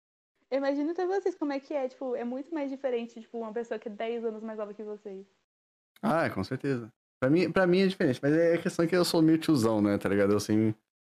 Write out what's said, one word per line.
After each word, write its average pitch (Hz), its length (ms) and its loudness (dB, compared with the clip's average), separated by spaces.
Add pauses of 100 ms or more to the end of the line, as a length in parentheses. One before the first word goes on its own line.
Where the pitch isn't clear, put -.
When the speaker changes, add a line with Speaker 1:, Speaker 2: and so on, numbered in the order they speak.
(500)
Speaker 1:
Eu 262 80 -2
imagino 285 320 -2
até 349 160 -4
vocês 381 300 -2
como 294 160 -4
é 277 80 -6
que 277 140 -10
é, 262 140 -4
tipo, 254 280 -8
é 233 80 -6
muito 254 280 -8
mais 285 180 -6
diferente, 247 500 -6
tipo, 226 180 -14
uma 220 140 -8
pessoa 226 260 -8
que 220 100 -14
é - 40 -10
dez 226 320 -6
anos 220 180 -8
mais 220 160 -10
nova 208 160 -8
que 214 80 -14
vocês. 208 440 -12 (760)
Speaker 2:
Ah, 143 280 0
com 95 120 -4
certeza. 127 500 -6 (280)
Pra 131 100 2
mim, 170 220 2
pra 190 140 2
mim 175 160 4
é 196 40 4
diferente, 170 360 0
mas 143 100 2
é 165 260 4
questão 170 280 0
que 170 100 2
eu 175 80 4
sou 170 180 2
meio 160 160 6
tiozão, 113 440 2
né, 101 160 4
tá 95 100 -2
ligado? 101 240 4
Eu, 104 60 6
assim, 110 360 2 (420)